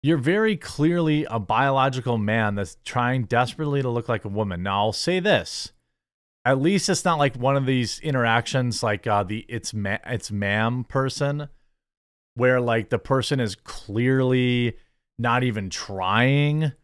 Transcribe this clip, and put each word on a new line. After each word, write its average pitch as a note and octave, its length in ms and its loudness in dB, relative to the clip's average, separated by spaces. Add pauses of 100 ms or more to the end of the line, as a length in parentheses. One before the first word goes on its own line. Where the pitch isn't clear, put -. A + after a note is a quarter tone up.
You're D3+ 160 2
very G3 400 2
clearly D#3 720 0
a A2+ 80 -4
biological B2+ 800 0
man G#2+ 380 0
that's G2 280 -6
trying B2 400 -2
desperately C#3 560 0
to B2+ 80 -2
look A#2 180 -2
like A2 200 -4
a - 20 -6
woman. G2 340 -4
Now, G2 180 0
I'll G#2+ 120 2
say F3+ 260 0
this. F3 540 -2 (720)
At C3 160 2
least F#3 300 2
it's F3+ 160 0
not E3+ 120 2
like C#3+ 180 2
one C3 200 0
of C3+ 80 0
these B2+ 360 0
interactions B2 840 0
like, G#2 240 -2
uh, G#2 160 2
the G#2+ 260 -6
It's - 240 -8
Ma-, G2+ 320 -4
It's A2 260 -6
Ma'am G#2+ 540 0
person C#3+ 640 -2 (840)
where, B2+ 260 4
like, A#2 300 0
the A#2+ 80 0
person C3+ 420 0
is G#2+ 140 -2
clearly B2 1200 0 (420)
not A#2+ 240 2
even G#2 280 -2
trying. C3 1000 0 (120)